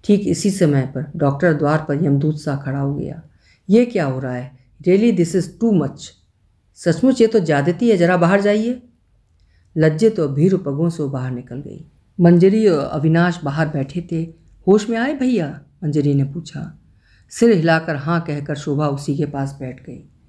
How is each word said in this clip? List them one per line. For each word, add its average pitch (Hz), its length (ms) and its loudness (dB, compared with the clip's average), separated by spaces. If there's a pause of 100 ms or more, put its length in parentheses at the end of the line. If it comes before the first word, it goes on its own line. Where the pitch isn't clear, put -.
ठीक 202 240 2
इसी 190 220 0
समय 147 320 2
पर - 340 -8
डॉक्टर 147 360 2
द्वार 147 360 0
पर 147 160 -2
यमदूत 151 360 0
सा 139 160 -6
खड़ा 139 220 -6
हो 139 160 -4
गया। - 280 -10 (480)
"ये 233 140 6
क्या 208 200 -2
हो 131 160 -4
रहा 127 140 -6
है? 127 180 -10 (360)
Really, 202 320 4
this 170 160 0
is 170 80 0 (200)
too 202 180 2
much। 139 180 -8 (760)
सचमुच 254 460 0
ये 226 60 6
तो 220 140 2
ज्यादती 160 480 0
है, 220 80 4
जरा 170 200 4
बाहर 175 240 2
जाइए।" 214 420 0 (920)
लज्जित 160 440 2
और 139 120 -2
भीरू 180 260 2
पगों 151 300 -2
से 165 140 -4
वो 139 60 -2
बाहर 127 220 -6
निकल 123 260 -10
गई। - 300 -16 (340)
मंजरी 190 480 6
और 147 160 2
अविनाश 165 600 0
बाहर 147 240 -2
बैठे 156 440 -6
थे। 165 220 -6 (340)
"होश 208 220 4
में 226 80 -2
आए 269 160 -2
भैया?" 240 460 -2 (240)
मंजरी 143 300 0
ने 139 100 2
पूछा। - 540 -12 (520)
सिर 233 260 4
हिलाकर 165 400 2
हाँ 160 240 -2
कहकर 147 340 -6
शोभा 147 340 -4
उसी 139 280 -4
के 147 100 -2
पास 139 340 -8
बैठ 127 260 -14
गई। 117 240 -18 (180)